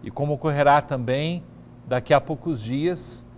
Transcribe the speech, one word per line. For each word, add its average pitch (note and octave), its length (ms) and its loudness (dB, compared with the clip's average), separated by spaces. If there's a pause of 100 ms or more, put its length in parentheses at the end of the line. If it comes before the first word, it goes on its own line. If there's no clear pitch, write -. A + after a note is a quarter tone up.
e - 80 -12
como D3 220 -4
ocorrerá C#3+ 500 4
também C#3 600 -4 (420)
daqui B2 260 0
a C#3+ 80 6
poucos D#3 400 -6
dias C#3+ 640 -4 (140)